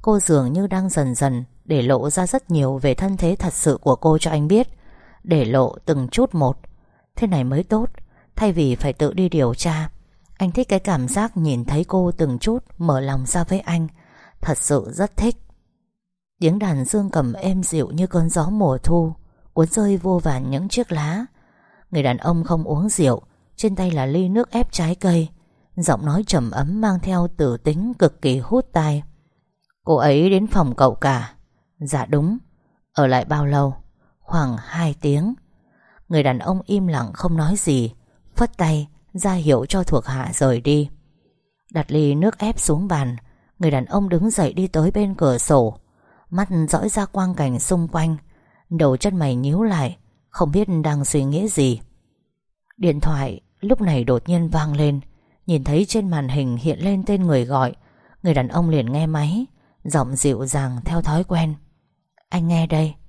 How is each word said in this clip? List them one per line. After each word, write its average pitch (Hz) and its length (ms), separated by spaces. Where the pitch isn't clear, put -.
Cô 214 160
dường 139 340
như 190 140
đang 190 220
dần 135 260
dần 127 300
để 143 180
lộ 131 280
ra 180 160
rất 262 240
nhiều 139 280
về 135 160
thân 190 220
thế 180 220
thật 175 140
sự - 300
của 131 140
cô 156 220
cho 160 120
anh 151 180
biết, 220 200
để 156 200
lộ 127 400
từng 139 240
chút 247 260
một. 139 240
Thế 233 100
này 156 180
mới 135 180
tốt, 220 240
thay 208 160
vì 143 220
phải 135 180
tự 151 200
đi 185 160
điều 135 260
tra. 160 360
Anh 190 140
thích 247 180
cái 190 100
cảm 151 300
giác 208 280
nhìn 139 280
thấy 147 200
cô 180 280
từng 131 260
chút 233 260
mở 151 220
lòng 135 260
ra 170 180
với 190 160
anh, 165 280
thật 151 200
sự 131 320
rất 185 240
thích. 220 200
Tiếng 170 180
đàn 160 260
dương 202 260
cầm 131 220
êm 190 300
dịu 156 280
như 175 160
cơn 165 220
gió 160 220
mùa 180 280
thu, 165 340
cuốn 160 140
rơi 202 300
vô 180 220
vàn 135 320
những 165 180
chiếc 240 240
lá. 160 320
Người 156 120
đàn 123 140
ông 165 280
không 160 200
uống 160 240
rượu, 135 340
trên 196 200
tay 185 140
là 139 160
ly 175 220
nước 226 220
ép 233 220
trái 170 220
cây, 170 340
giọng 160 300
nói 175 200
trầm 123 240
ấm 147 300
mang 196 200
theo 175 360
tử 123 200
tính 180 420
cực - 240
kỳ 131 160
hút 240 340
tai. 151 300
"Cô 156 120
ấy 147 340
đến 196 160
phòng 143 280
cậu 127 200
cả?" 123 400
"Dạ 139 280
đúng." 160 320
"Ở 143 140
lại 127 180
bao 147 220
lâu?" 143 280
"Khoảng 131 380
hai 156 420
tiếng." 156 340
Người 156 140
đàn 127 160
ông 95 280
im 196 200
lặng 123 260
không 170 240
nói 160 200
gì, 127 360
phất 233 200
tay 156 320
ra 190 200
hiệu 147 340
cho 185 180
thuộc 135 220
hạ 131 260
rời 123 280
đi. 147 300
Đặt 156 200
ly 147 220
nước 180 240
ép 220 200
xuống 101 300
bàn, 127 280
người 160 120
đàn 131 140
ông 117 240
đứng 175 220
dậy 175 220
đi 185 140
tới 165 240
bên 196 240
cửa 131 240
sổ, 117 400
mắt 185 180
dõi 190 200
ra 202 180
quang 185 280
cảnh 135 260
xung 170 280
quanh, 160 280
đầu 151 260
chân 196 200
mày 139 180
nhíu 143 280
lại, 170 360
không 160 220
biết 202 180
đang 147 200
suy 139 200
nghĩ 165 240
gì. 131 320
Điện 165 240
thoại 139 400
lúc 208 200
này 151 240
đột 123 240
nhiên 170 200
vang 151 280
lên, 147 240
nhìn 156 180
thấy 147 240
trên 202 200
màn 147 200
hình 131 280
hiện 139 220
lên 190 280
tên 196 160
người 139 220
gọi, 127 300
người 170 120
đàn 127 140
ông 165 200
liền 131 240
nghe 156 140
máy, 156 400
giọng 135 320
dịu 131 300
dàng 127 380
theo 160 180
thói 160 220
quen: 165 300
"Anh 170 200
nghe 165 180
đây." 156 280